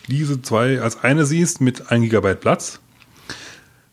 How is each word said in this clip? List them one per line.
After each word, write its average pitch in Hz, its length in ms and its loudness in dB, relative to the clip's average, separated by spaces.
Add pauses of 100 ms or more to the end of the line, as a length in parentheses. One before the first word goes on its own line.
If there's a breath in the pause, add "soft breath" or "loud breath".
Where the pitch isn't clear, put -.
diese 143 340 -2
zwei 120 400 0
als 117 220 -4
eine 143 220 4
siehst 165 360 0
mit 127 300 0
ein 117 100 4
Gigabyte 101 380 2
Platz. - 400 -2 (1120 loud breath)